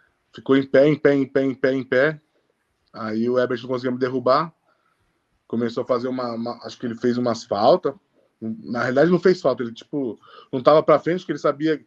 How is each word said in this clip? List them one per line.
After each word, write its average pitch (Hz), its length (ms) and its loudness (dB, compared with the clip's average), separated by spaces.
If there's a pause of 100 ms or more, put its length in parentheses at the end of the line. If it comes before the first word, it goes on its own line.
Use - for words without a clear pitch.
(360)
ficou 135 200 0
em 135 120 2
pé, 135 200 6
em 151 80 2
pé, 147 200 2
em 135 100 0
pé, 135 180 -2
em 135 120 -2
pé, 131 180 0
em 135 100 -4
pé. 139 380 0 (720)
Aí 110 340 -4
o 123 120 2
Ebert 123 240 0
não 123 60 -10
conseguia 127 220 -4
me 123 60 -6
derrubar, 127 560 0 (960)
começou 117 360 -4
a - 40 -20
fazer 123 220 -2
uma, 127 260 -6
uma, 120 280 -8
acho 120 160 -16
que - 60 -10
ele 113 100 -6
fez 120 220 -2
umas 120 260 -2
faltas. 131 520 0 (440)
Na 113 420 -8
realidade, 131 280 2
não 180 100 2
fez 180 220 2
falta, 127 220 -2
ele, 117 100 -8
tipo, 131 460 -8 (320)
não 131 100 -4
tava 151 220 6
pra 147 160 4
frente, 175 220 -4
porque 175 100 -8
ele 147 80 -8
sabia 151 480 -2